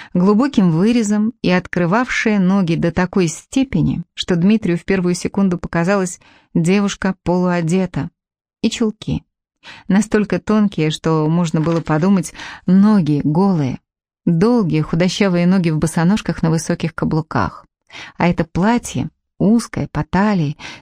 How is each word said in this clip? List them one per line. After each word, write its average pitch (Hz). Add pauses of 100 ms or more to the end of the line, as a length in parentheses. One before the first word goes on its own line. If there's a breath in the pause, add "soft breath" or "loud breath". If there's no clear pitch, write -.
(140)
глубоким 202
вырезом 214
и -
открывавшее 185
ноги 180
до 160
такой 180
степени, 165 (100)
что -
Дмитрию 180
в -
первую 180
секунду 180
показалось, 185 (320 soft breath)
девушка 190
полуодета. 175 (520)
И 226
чулки. - (640 loud breath)
Настолько 208
тонкие, 202
что 156
можно 165
было 165
подумать, 165 (320 loud breath)
ноги 185
голые. 156 (440)
Долгие 170
худощавые 175
ноги 180
в 156
босоножках 165
на 165
высоких 165
каблуках. 156 (520 loud breath)
А 175
это 170
платье, 208 (300)
узкое, -
по 151
талии, 180 (260 loud breath)